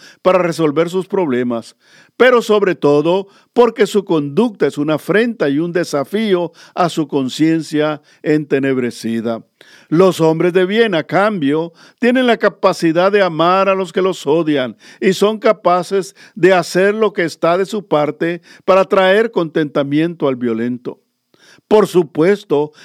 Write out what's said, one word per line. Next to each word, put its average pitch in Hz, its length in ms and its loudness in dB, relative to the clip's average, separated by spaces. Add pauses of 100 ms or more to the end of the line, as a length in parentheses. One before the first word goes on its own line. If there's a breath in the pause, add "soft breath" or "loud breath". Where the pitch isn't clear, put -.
(220 loud breath)
para 185 180 4
resolver 165 500 0
sus 180 160 -4
problemas, 123 720 -4 (400 soft breath)
pero 247 260 4
sobre 202 320 0
todo 160 540 0 (240 soft breath)
porque 233 340 2
su 196 180 -2
conducta 160 600 -2
es 139 100 -4
una 147 180 -2
afrenta 196 540 -2
y 139 120 0
un 175 100 -4
desafío 175 800 -2 (240 loud breath)
a 180 140 0
su 160 180 -4
conciencia 151 960 -2 (220 soft breath)
entenebrecida. 127 1200 -2 (460 soft breath)
Los 170 300 2
hombres 160 320 0
de 185 100 2
bien, 214 300 0
a 156 80 -2
cambio, 165 720 -2 (240 soft breath)
tienen 247 280 2
la 226 120 2
capacidad 180 720 0
de 208 80 2
amar 180 480 2
a 190 60 2
los 190 180 -6
que 196 80 -2
los 185 260 -4
odian 143 520 -2 (240 loud breath)
y 202 100 2
son 208 240 0
capaces 190 800 0 (180 loud breath)
de 180 200 4
hacer 185 400 0
lo 220 180 0
que 180 120 -2
está 165 340 -2
de 196 80 -2
su 208 220 -8
parte 151 520 -2 (240 loud breath)
para 190 220 4
traer 196 440 2
contentamiento 156 1000 -2
al 135 80 -2
violento. 120 640 -6 (640 soft breath)
Por 208 200 4
supuesto 160 840 0 (120 loud breath)